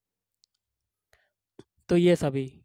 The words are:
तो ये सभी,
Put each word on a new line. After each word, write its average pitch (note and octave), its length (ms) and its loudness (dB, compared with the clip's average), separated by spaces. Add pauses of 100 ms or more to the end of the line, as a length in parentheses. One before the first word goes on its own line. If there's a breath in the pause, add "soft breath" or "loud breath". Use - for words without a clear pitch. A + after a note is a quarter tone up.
(1900)
तो F3 80 0
ये F3 200 4
सभी, C3+ 300 -6 (180)